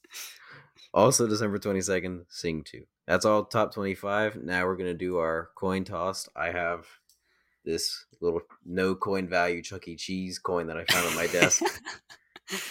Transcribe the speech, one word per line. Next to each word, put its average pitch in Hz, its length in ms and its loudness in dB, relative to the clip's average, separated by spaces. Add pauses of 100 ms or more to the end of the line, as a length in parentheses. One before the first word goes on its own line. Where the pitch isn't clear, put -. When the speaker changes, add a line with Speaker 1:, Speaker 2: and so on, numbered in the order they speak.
(920)
Speaker 1:
Also 117 320 6
December 107 320 0
twenty-second, 92 720 -2
Sing 80 360 -4
Two. - 200 -16 (240)
That's 92 160 4
all 107 220 4
top 107 280 2
twenty-five. 101 720 -2
Now 90 220 0
we're 92 100 0
gonna 90 180 -2
do 90 240 -2
our 82 380 0
coin 95 300 0
toss. 92 500 -4
I 85 160 -2
have 85 340 -4 (760)
this - 420 -4 (140)
little 85 220 0 (240)
no 92 280 2
coin 95 360 0
value 87 320 2
Chuck 95 260 -12
E. 85 80 -10
Cheese 92 420 -6
coin 87 300 0
that 80 100 -4
I 85 60 -6
found 87 240 2
on 80 80 -2
my 82 120 0
desk 87 340 4
Speaker 2:
<laughs> - 880 -8 (220)